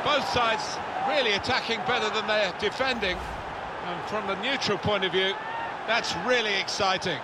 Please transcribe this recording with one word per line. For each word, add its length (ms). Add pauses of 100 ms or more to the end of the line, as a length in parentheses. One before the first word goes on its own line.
Both 280
sides 460 (280)
really 260
attacking 540
better 280
than 120
they're 340
defending. 580 (680)
And 240
from 180
the 140
neutral 380
point 260
of 80
view, 220 (520)
that's 300 (100)
really 280
exciting. 680